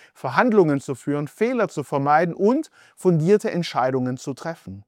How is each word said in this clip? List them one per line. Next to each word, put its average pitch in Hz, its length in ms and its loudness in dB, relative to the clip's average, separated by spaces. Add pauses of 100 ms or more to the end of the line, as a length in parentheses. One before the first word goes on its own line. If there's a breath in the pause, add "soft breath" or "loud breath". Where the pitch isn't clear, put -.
(140)
Verhandlungen 160 680 2
zu 147 120 -8
führen, 143 360 -6
Fehler 226 400 -2
zu - 140 -8
vermeiden 151 520 0
und 254 340 0 (280 soft breath)
fundierte 185 520 2
Entscheidungen 131 680 -2
zu - 160 -10
treffen. 101 540 -12